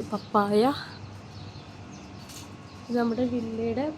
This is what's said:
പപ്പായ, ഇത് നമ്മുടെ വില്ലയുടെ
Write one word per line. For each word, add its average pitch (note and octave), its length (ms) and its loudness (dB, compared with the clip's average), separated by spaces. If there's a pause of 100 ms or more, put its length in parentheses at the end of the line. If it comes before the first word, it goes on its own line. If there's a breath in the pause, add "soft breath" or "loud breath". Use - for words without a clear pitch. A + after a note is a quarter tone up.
(120)
പപ്പായ, G#3 500 6 (2250 loud breath)
ഇത് A#3+ 140 0
നമ്മുടെ A#3 320 4
വില്ലയുടെ A3+ 520 0 (120)